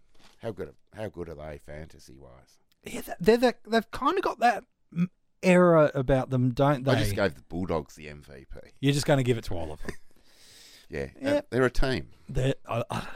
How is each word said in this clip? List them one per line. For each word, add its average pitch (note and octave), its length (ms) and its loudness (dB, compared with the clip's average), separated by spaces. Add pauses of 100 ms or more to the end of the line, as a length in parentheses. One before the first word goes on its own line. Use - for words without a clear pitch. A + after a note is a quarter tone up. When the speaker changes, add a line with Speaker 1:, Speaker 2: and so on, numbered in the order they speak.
(440)
Speaker 1:
how A#2 80 -6
good, E2 220 -10 (200)
how G#2+ 140 -10
good E2+ 220 -12
are D#2+ 60 -14
they D2 300 -14
fantasy C#2+ 520 -18
wise? C2 420 -20 (240)
Speaker 2:
Yeah, G#3+ 180 -12
th-, - 180 -14
they're A3 180 6
the, A#3+ 180 2 (100)
they've A3 260 0
kinda E4+ 300 -2
got D#4+ 200 -4
that A3+ 240 2 (300)
m-, E3+ 140 -2 (320)
era F3 540 6
about C3 340 0
them, B2+ 220 2
don't C#3 320 2
they? C3+ 80 2
Speaker 1:
I B2 80 4
just G#2 160 0
gave G2 200 0
the - 80 -20
Bulldogs E2 520 -4
the D2+ 140 -16
M D2 120 -16
V C2+ 320 -20
P. - 60 -16 (200)
Speaker 2:
You're C#3 140 2
just C#3+ 140 -2
gonna C#3 160 2
give B2 160 0
it - 60 -12
to G#2+ 100 -6
all E2 160 -6
of D2+ 100 -10
them. - 140 -8
Speaker 1:
<laughs> - 60 -12 (880)
Yeah, C#2 180 -6 (140)
Speaker 2:
Yeah. C4+ 140 -4
Speaker 1:
uh, D4 60 0 (100)
they're B2 120 2
a B2 80 4
team. - 380 2 (180)
Speaker 2:
They're, C3+ 280 -2 (120)
I, A#2 240 -4
I, - 240 -6